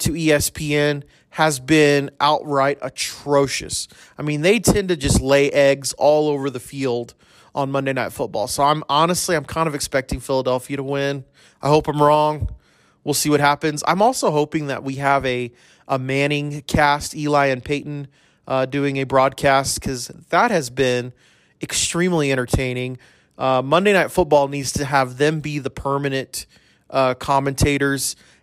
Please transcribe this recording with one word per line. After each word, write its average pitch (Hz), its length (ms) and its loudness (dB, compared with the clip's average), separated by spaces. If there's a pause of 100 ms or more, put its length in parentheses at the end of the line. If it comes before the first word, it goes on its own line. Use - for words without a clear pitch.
to 165 140 -2
E 160 160 0
S 147 200 2
P 147 260 -4
N, 147 280 0 (260)
has 156 280 0
been 143 520 4 (100)
outright 143 600 0
atrocious. - 1080 -2 (300)
I 147 40 -10
mean, 151 200 -4
they 208 180 4
tend 196 300 0
to 180 60 0
just 135 260 2
lay 139 280 4
eggs 139 440 2
all 151 340 4
over 139 220 -2
the 123 100 -8
field 120 540 -6 (400)
on 139 160 -2
Monday 135 240 -2
Night 120 180 -4
Football. 113 340 -4
So 143 160 -4
I'm 151 260 2
honestly, 165 460 2
I'm 151 120 -2
kind 165 200 -2
of 151 80 -2
expecting 135 460 -4
Philadelphia 127 560 -2
to 135 80 -6
win. 139 400 -4 (380)
I 135 60 0
hope 151 200 4
I'm 147 120 0
wrong. 151 500 4 (520)
We'll 147 120 -2
see 151 160 0
what 147 100 4
happens. 147 480 0
I'm 175 140 2
also 240 280 2
hoping 151 360 0
that 135 180 -6
we 135 120 -6
have 139 280 0
a, 123 280 -4 (360)
a 135 100 0
Manning 143 640 -2
cast, 147 540 0
Eli 147 300 2
and 127 180 -2
Peyton, 143 440 -8 (400)
uh, 131 180 0
doing 139 320 -2
a 135 60 -2
broadcast, 135 760 2
'cause 127 280 -8 (200)
that 208 220 2
has 151 200 -2
been 123 420 -2 (480)
extremely 170 720 -2
entertaining. 127 680 -2 (400)
Uh, 131 240 0
Monday 170 300 2
Night 175 180 2
Football 147 380 2
needs 139 240 -6
to 147 120 -4
have 131 340 0
them 151 220 0
be 147 180 -6
the 131 120 -6
permanent, 139 760 -6 (440)
uh, 131 240 2
commentators, 139 1000 0 (260)